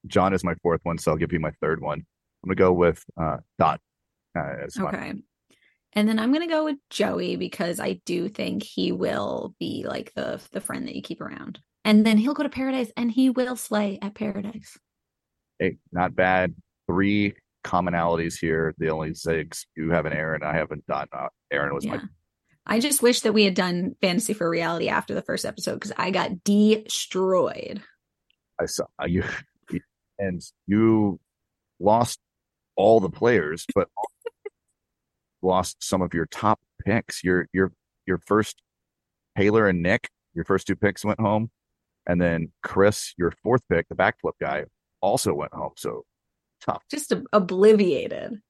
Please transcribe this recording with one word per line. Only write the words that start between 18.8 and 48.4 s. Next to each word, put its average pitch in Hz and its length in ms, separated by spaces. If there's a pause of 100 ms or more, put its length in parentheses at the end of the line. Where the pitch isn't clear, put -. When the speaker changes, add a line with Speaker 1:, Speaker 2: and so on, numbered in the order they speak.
Speaker 1:
only 78 220
zigs, 80 540 (100)
you 80 160
have 80 140
an 76 80
Aaron, 78 280
I 76 120
have 78 180
a 78 60 (100)
Dot. 69 240
Uh, 65 160 (240)
Aaron 71 220
was 69 120
my - 100
Speaker 2:
Yeah. - 60 (640)
I 220 140
just 277 220
wish 240 200
that 214 120
we 214 100
had 185 120
done 180 440
Fantasy 202 340
for 170 160
Reality 165 400
after - 240
the - 80
first - 240
episode - 360
'cause 208 160
I 180 140
got 180 340
destroyed. 202 1400 (760)
Speaker 1:
I 82 80
saw, - 180 (160)
uh, 71 60
you, 87 160 (460)
<laughs> - 500
and 92 220 (240)
you 107 540 (600)
lost 110 400 (560)
all 110 240
the 95 100
players, 85 560 (100)
but 92 200
<laughs> - 1500
lost 92 420
some 92 180
of 85 120
your 82 120
top - 340 (260)
picks. - 380
Your, 90 300
your, 92 180 (340)
your 90 200
first, - 360 (760)
Taylor 104 300
and 90 140
Nick, 95 280 (240)
your 85 120
first 95 220
two 95 80
picks 101 300
went 104 140
home. 110 320 (540)
And 87 160
then 82 300 (120)
Chris, - 540
your 85 140 (120)
fourth 120 260
pick, 85 200
the - 60
backflip 92 460
guy, 73 240 (360)
also 101 320
went 73 200
home. 69 240
So - 260 (580)
tough. - 280
Speaker 2:
Just 294 240
ob-, - 200
obliviated. 202 1080 (100)